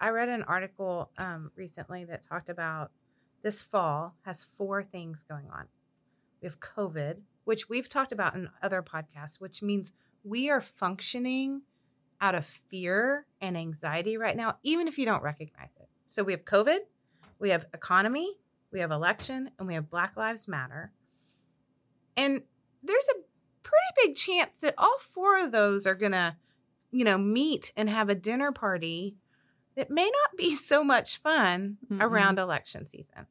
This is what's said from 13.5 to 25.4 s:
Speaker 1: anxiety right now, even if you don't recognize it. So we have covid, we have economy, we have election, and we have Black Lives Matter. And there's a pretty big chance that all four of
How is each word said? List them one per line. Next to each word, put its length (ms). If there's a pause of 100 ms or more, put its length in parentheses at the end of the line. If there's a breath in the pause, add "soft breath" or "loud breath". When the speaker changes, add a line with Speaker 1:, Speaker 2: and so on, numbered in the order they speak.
Speaker 1:
anxiety 600
right 180
now, 260
even 260
if 120
you 60
don't 180
recognize 560
it. 80 (220)
So 140
we 100
have 120
covid, 340 (600 soft breath)
we 100
have 240
economy, 640 (340)
we 100
have 100
election, 640
and 100
we 60
have 160
Black 260
Lives 320
Matter. 440 (1200)
And 280 (400)
there's 260
a 120 (420)
pretty 440
big 80
chance 460
that 160
all 220
four 400
of 120